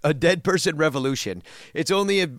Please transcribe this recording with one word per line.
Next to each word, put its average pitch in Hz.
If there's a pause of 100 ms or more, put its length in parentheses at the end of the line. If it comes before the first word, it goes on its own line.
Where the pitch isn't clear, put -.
a 151
dead 165
person 185
revolution. 135 (300)
It's 165
only 196
a, 175 (100)